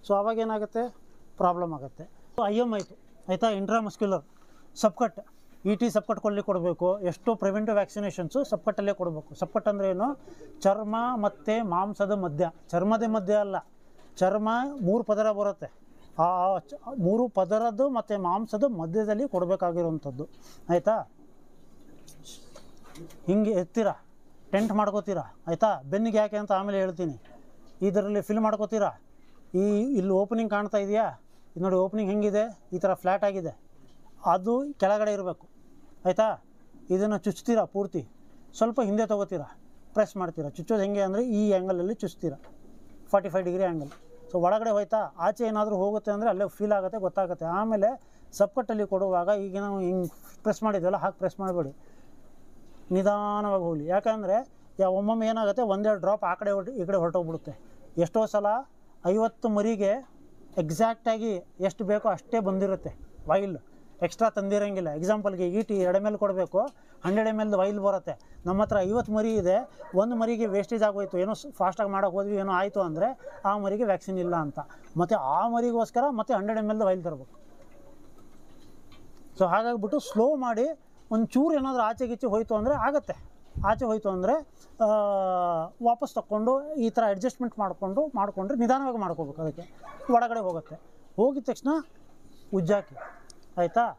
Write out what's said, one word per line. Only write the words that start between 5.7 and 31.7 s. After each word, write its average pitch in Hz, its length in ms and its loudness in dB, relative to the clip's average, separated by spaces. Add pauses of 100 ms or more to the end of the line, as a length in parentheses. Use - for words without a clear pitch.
ಇ - 80 4
ಟಿ 240 160 2
ಸಬ್ಕಟ್ 214 300 0
ಕೊಡ್ಲಿಕ್ಕೆ 208 260 -2
ಕೊಡಬೇಕು. 175 360 0 (240)
ಎಷ್ಟೋ - 200 -2 (120)
preventive 214 360 0
vaccinations 196 600 -4 (120)
ಸಬ್ಕಟ್ಟಲ್ಲೇ 202 480 -2
ಕೊಡಬೇಕು. 165 400 -6
ಸಬ್ಕಟ್ 190 320 -2
ಅಂದ್ರೆ 196 220 0
ಏನು? 196 140 0 (580)
ಚರ್ಮ 208 300 2 (280)
ಮತ್ತೆ 208 300 -2 (200)
ಮಾಂಸದ 196 400 0 (120)
ಮಧ್ಯ, 165 260 -2 (220)
ಚರ್ಮದ 214 420 2
ಮಧ್ಯ 208 200 0 (100)
ಅಲ್ಲ, 196 120 -4 (640)
ಚರ್ಮ 208 280 2 (380)
ಮೂರು 220 220 2
ಪದರ 214 300 2
ಬರುತ್ತೆ, 202 300 -4 (560)
ಆ - 20 4 (420)
ಚ-, 285 100 -14 (260)
ಮೂರು 226 200 4 (120)
ಪದರದ್ದು 214 500 0 (100)
ಮತ್ತೆ 214 200 -4 (100)
ಮಾಂಸದ 214 380 0 (160)
ಮಧ್ಯದಲ್ಲಿ 214 520 -2
ಕೊಡಬೇಕಾಗಿರುವಂಥದ್ದು, 170 960 -2 (460)
ಆಯ್ತಾ? 208 240 4 (2250)
ಹಿಂಗೆ 214 240 4 (100)
ಎತ್ತೀರಾ, 196 320 0 (580)
tent 208 280 2
ಮಾಡ್ಕೋತೀರಾ, 202 440 0 (220)
ಆಯ್ತಾ? 170 240 2 (220)
ಬೆನ್ನಿಗೆ 214 300 2
ಯಾಕೆ 208 200 -2
ಅಂತ 202 160 0
ಆಮೇಲೆ 196 240 -2
ಹೇಳ್ತೀನಿ. 165 340 -4 (720)
ಇದರಲ್ಲಿ 202 400 0
fill 220 180 2
ಮಾಡ್ಕೋತೀರಾ. 208 440 0 (680)
ಈ, 196 40 2 (340)
ಇಲ್ಲಿ 190 220 0
opening 220 320 -2
ಕಾಣ್ತಾ 208 320 0
ಇದೆಯಾ? 208 180 0 (520)
ಇದು 170 100 -4
ನೋಡಿ, 185 180 2